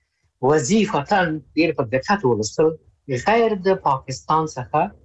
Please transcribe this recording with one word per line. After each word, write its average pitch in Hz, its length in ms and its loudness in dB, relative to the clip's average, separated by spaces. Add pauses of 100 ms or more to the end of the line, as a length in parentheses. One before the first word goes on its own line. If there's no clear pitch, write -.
(420)
وظیفتاً 156 960 0
ډېر 220 360 -2
په 139 80 -2
دقت 131 420 -2
ولوستل. 123 440 2 (580)
غیر 226 280 2
د 190 180 0
پاکستان 156 720 -2
څخه 151 460 -4 (140)